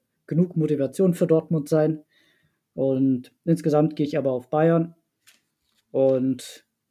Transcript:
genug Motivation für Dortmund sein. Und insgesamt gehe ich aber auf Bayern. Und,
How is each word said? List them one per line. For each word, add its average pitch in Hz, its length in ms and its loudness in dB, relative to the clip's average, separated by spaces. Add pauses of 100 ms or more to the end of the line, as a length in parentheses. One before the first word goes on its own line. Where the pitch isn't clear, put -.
(280)
genug 175 300 0
Motivation 151 560 0
für 175 140 0
Dortmund 160 420 0
sein. 156 340 0 (720)
Und 135 580 -2 (140)
insgesamt 156 500 0
gehe 151 100 -2
ich 147 120 -4
aber 135 140 -2
auf 127 180 -6
Bayern. 165 460 2 (960)
Und, 131 760 0 (260)